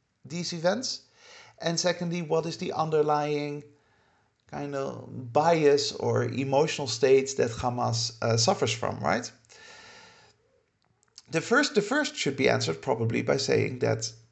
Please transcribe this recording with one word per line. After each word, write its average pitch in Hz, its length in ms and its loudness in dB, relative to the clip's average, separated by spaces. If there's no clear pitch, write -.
these 165 280 -8
events? 175 480 -2
And 170 200 -2
secondly, 175 420 -2
what 160 240 0
is 165 120 -6
the - 160 -6
underlying 147 880 0
kind 143 240 -8
of 120 580 -8
bias 147 580 4
or 117 320 0
emotional 139 640 0
state 131 500 4
that 123 140 0
Hamas, 120 720 -2
uh, 113 160 2
suffers 123 340 2
from, - 280 -4
right? 240 300 0
The 160 100 0
first, 285 340 0
the 208 60 6
first 285 340 -2
should 139 220 -4
be 131 100 2
answered 117 340 0
probably 120 400 -2
by 139 160 0
saying 113 420 0
that 113 320 -2